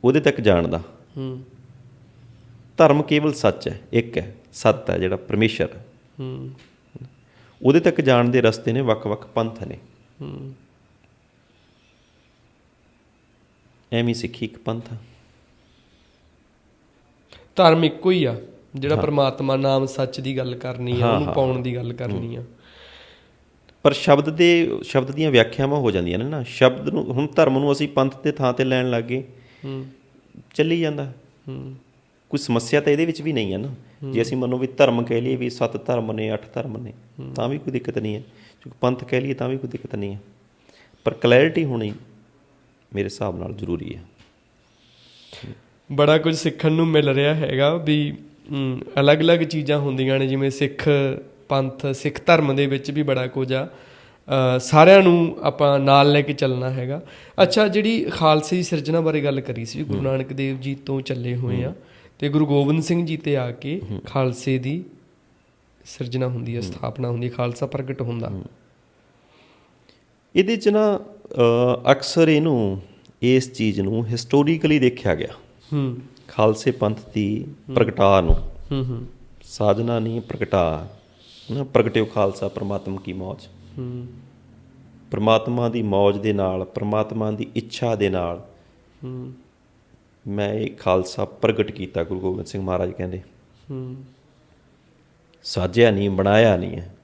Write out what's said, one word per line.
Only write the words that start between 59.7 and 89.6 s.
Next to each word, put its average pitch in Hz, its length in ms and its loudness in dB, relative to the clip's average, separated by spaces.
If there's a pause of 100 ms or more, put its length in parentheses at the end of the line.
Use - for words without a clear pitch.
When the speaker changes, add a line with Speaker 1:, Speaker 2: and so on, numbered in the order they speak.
Speaker 2:
ਗੁਰੂ 120 120 -4
Speaker 1:
ਹੂੰ। 98 80 -4
Speaker 2:
ਨਾਨਕ 135 300 -2
ਦੇਵ 135 260 -4
ਜੀ 135 160 -6
ਤੋਂ 135 260 -6
ਚੱਲੇ 123 340 -6
ਹੋਏ 123 280 -4
ਆ 127 40 -4
Speaker 1:
ਹੂੰ। 165 80 -8 (440)
Speaker 2:
ਤੇ 147 100 -2
ਗੁਰੂ 151 160 2
ਗੋਬਿੰਦ 143 380 2
ਸਿੰਘ 170 220 0
ਜੀ 156 120 -6
ਤੇ 151 200 -2
ਆ 123 140 -4
ਕੇ 143 300 -8 (100)
Speaker 1:
ਹੂੰ। 98 100 -8
Speaker 2:
ਖਾਲਸੇ 131 560 -2
ਦੀ 139 260 -4 (1040)
ਸਿਰਜਣਾ 127 420 -6
ਹੁੰਦੀ 120 280 -6
ਆ, 117 60 -6
Speaker 1:
ਹੂੰ। 92 120 -8
Speaker 2:
ਸਥਾਪਨਾ 120 360 -8
ਹੁੰਦੀ 120 180 -4
ਆ, - 20 -4
ਖਾਲਸਾ 120 360 -4
ਪ੍ਰਗਟ 135 360 -8
ਹੁੰਦਾ। 117 280 -6
Speaker 1:
ਹੂੰ। 98 140 -8 (1900)
ਇਹਦੇ 190 220 2
'ਚ 208 120 2
ਨਾ, 208 300 2 (880)
ਅ, 135 40 6
ਅਕਸਰ 156 360 4
ਇਹਨੂੰ, 131 540 2 (400)
ਇਸ 123 320 2
ਚੀਜ਼ 107 280 0
ਨੂੰ 110 260 -2
ਹਿਸਟੋਰੀਕਲੀ 147 720 2
ਦੇਖਿਆ 123 360 0
ਗਿਆ। - 180 -8 (400)
Speaker 2:
ਹੂੰ। 135 240 -2 (300)
Speaker 1:
ਖਾਲਸੇ 110 440 2
ਪੰਥ 107 280 -2 (140)
ਦੀ 107 320 -2 (220)
Speaker 2:
ਹੂੰ। 135 80 -6
Speaker 1:
ਪ੍ਰਗਟਾ 98 460 4
ਨੂੰ। 80 140 6 (360)
Speaker 2:
ਹੂੰ, 135 140 -4
ਹੂੰ। 120 200 -8 (380)
Speaker 1:
ਸਾਜਨਾ 113 560 0
ਨਹੀਂ, 113 220 -4
ਪ੍ਰਗਟਾ। 87 640 -2 (640)
ਨਾ, 135 120 -4
"ਪ੍ਰਗਟਿਓ 113 420 2
ਖਾਲਸਾ 101 420 -2
ਪਰਮਾਤਮ 98 500 -6
ਕੀ 92 160 -12
ਮੌਜ।" 92 340 -12 (300)
Speaker 2:
ਹੂੰ। 123 300 -12 (1040)
Speaker 1:
ਪਰਮਾਤਮਾ 113 580 2
ਦੀ 117 120 -4
ਮੌਜ 101 360 4
ਦੇ 104 160 -2
ਨਾਲ, 92 320 -2
ਪਰਮਾਤਮਾ 107 640 -4
ਦੀ 107 240 -6
ਇੱਛਾ 113 400 -4
ਦੇ 104 140 0
ਨਾਲ 87 380 -4 (560)
Speaker 2:
ਹੂੰ। 127 300 -12 (960)